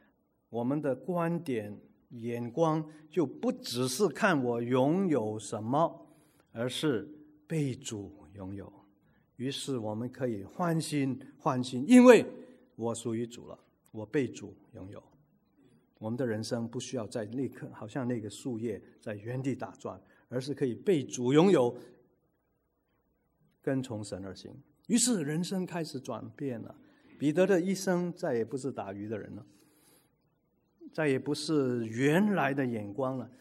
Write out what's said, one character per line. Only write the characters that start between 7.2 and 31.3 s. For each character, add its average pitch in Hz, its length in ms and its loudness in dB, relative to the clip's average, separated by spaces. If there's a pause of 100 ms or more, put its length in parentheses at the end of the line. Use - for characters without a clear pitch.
被 143 300 -2
主 104 380 -10 (220)
拥 98 200 -10
有。 98 160 -14 (680)
于 123 120 -6
是 135 300 -6
我 107 160 -4
们 120 120 -4
可 127 200 -6
以 104 160 -4
欢 165 360 -2
欣， 135 400 -2 (200)
欢 131 220 0
欣， 123 260 -4
因 247 180 12
为 240 180 12 (520)
我 113 180 -4
属 113 220 -4
于 117 100 -2
主 - 220 -16
了， - 120 -16 (320)
我 107 140 -10
被 131 220 -2
主 101 280 -12 (200)
拥 95 160 -14
有。 - 120 -16 (920)
我 110 100 -8
们 117 80 -4
的 127 120 -2
人 110 160 -2
生 117 240 -4
不 123 120 -8
需 - 160 -10
要 110 120 -4
在 110 180 -6
那 120 240 -6
棵， - 240 -14
好 113 140 -14
像 127 200 -6
那 120 140 -4
个 107 80 -8
树 117 300 -8
叶 110 200 -6 (220)
在 110 140 -8
原 117 260 -8
地 131 140 -2
打 107 160 -10
转， 98 280 -10 (300)
而 123 100 -4
是 131 140 -6
可 139 120 -2
以 113 100 -2
被 165 280 2
主 123 300 -2
拥 165 160 8
有， 127 260 4 (1900)
跟 135 200 0
从 107 220 -8
神 95 200 -10
而 95 120 -12
行。 - 180 -16 (340)
于 226 100 2
是 220 260 2
人 156 200 -2
生 185 220 -2
开 170 180 -6
始 143 160 -8
转 117 360 -8
变 123 260 -6
了。 - 140 -14 (420)
彼 147 160 0
得 180 140 4
的 190 120 4
一 185 140 0
生 180 400 -2
再 156 220 -2
也 113 100 0
不 113 100 -10
是 131 160 -4
打 98 220 -8
鱼 101 140 -8
的 110 100 -6
人 98 180 -10
了， 101 100 -14 (1500)
再 156 140 2
也 135 100 4
不 143 160 -2